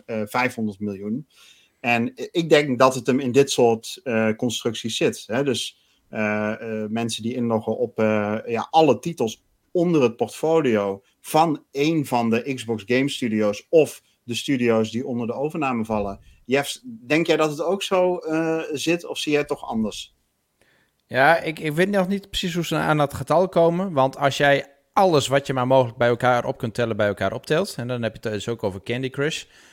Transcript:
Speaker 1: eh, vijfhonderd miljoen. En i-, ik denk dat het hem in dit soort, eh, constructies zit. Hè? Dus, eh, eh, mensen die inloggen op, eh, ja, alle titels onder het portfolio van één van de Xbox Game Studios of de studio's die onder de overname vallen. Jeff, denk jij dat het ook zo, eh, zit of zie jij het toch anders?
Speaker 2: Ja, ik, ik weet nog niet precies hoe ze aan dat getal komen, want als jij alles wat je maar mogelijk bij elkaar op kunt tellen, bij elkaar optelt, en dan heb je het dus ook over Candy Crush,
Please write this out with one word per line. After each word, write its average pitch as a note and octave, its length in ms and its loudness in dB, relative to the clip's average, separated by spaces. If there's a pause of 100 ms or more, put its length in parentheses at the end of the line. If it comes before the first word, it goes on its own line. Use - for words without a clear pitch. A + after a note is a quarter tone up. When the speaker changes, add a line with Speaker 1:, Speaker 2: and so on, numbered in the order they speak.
Speaker 1:
eh, A2 200 -6
vijfhonderd A2+ 540 -4
miljoen. G#2 480 -6 (520)
En A#2+ 280 0
i-, - 240 -10
ik E3+ 180 -2
denk D3 300 6
dat C3 160 6
het B2 120 -6
hem C3 120 2
in C3 120 -4
dit C3+ 200 4
soort, A#2 520 2
eh, A2+ 320 0
constructies A2+ 600 -4
zit. F3 300 0
Hè? B2 160 -2
Dus, - 340 -4 (320)
eh, G#2+ 420 -2 (320)
eh, G#2 60 -6
mensen A2+ 340 -4
die A#2+ 120 -4
inloggen A2+ 420 -2
op, A2+ 220 -4
eh, G#2+ 460 0
ja, A2+ 240 -4
alle D3+ 300 4
titels D3+ 440 -6 (280)
onder E3+ 300 2
het A#2 140 2
portfolio A2+ 880 0 (180)
van D#3 500 2
één D3 340 0
van A#2 240 0
de A#2 240 0
Xbox A2+ 320 -6
Game C3+ 240 2
Studios G#2+ 600 -2
of D3+ 320 2 (220)
de A#2 120 -6
studio's A2+ 560 0
die A#2+ 160 -6
onder A#2+ 200 -6
de A#2 60 -6
overname C3+ 520 -4
vallen. G2+ 340 -4 (260)
Jeff, B2 380 -2
denk D3 440 -2
jij D#3 100 2
dat D#3 120 2
het D3 120 -6
ook F3+ 220 -2
zo, F3+ 340 0
eh, D#3+ 440 -2 (100)
zit D#3+ 340 -2
of - 120 -8
zie - 140 -6
jij D3 100 2
het C#3+ 80 -4
toch - 180 -6
anders? A2 480 -6 (920)
Speaker 2:
Ja, C#3 320 4
ik, D#3+ 220 -6
ik D#3 120 -4
weet F3+ 180 2
nog F#3+ 180 2
niet G3 220 -4
precies F3 240 -4
hoe E3+ 120 -2
ze D#3+ 100 -4
aan D#3 220 2
dat C#3+ 160 2
getal E3 360 0
komen, E3+ 440 2
want C3+ 240 2
als C#3 200 0
jij C#3+ 280 4 (280)
alles F3 340 4
wat C#3 200 0
je C#3 60 -4
maar B2+ 140 0
mogelijk B2+ 300 4
bij A#2+ 100 2
elkaar A#2+ 380 2
op C3 120 -6
kunt A2+ 160 -6
tellen, A2+ 240 -2
bij G#2 100 2
elkaar G2+ 260 -2
optelt, D#3 440 -2
en A#2+ 100 -6
dan B2 140 -4
heb A2 140 -4
je - 40 -18 (100)
het G#2+ 40 -4
dus G2+ 140 -6
ook A#2 160 -6
over G2 200 -4
Candy B2+ 260 -4
Crush, C#3+ 340 -4 (300)